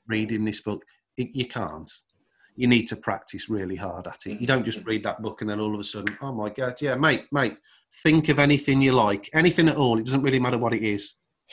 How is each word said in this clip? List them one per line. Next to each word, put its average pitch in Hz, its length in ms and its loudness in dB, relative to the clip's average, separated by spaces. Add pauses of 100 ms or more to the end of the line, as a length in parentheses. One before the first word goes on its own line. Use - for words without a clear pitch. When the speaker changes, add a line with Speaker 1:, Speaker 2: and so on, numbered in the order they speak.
Speaker 1:
reading 110 380 -2
this 107 160 -4
book. 104 240 -6 (320)
It, 123 180 -6
you 123 120 -4
can't. 80 440 -10 (680)
You 123 120 0
need 117 200 4
to 110 80 -6
practice - 520 -8
really 95 280 -4
hard 87 300 -10
at - 200 -14
it. 110 140 -10
You 120 60 -6
don't 127 180 2
just 107 160 -4
Speaker 2:
Mm-hmm. 92 80 -12
Speaker 1:
read 110 160 -2
that 101 180 -4
book 107 180 -8
and 107 100 -6
then 104 100 -4
all 107 140 -2
of 104 60 -6
a 98 40 -8
sudden, 101 360 -8
"Oh 139 120 -8
my 107 180 -6
God, 123 300 -6
yeah, 139 160 -2
mate, 160 360 2
mate, 135 240 0 (460)
think 156 260 6
of 139 100 4
anything 139 440 4
you 131 100 6
like, 104 400 2
anything 160 360 4
at 139 80 2
all. 123 220 2
It 113 60 -2
doesn't 131 180 0
really 131 180 2
matter 123 180 0
what 117 160 0
it 107 80 -2
is." 104 320 -4 (380)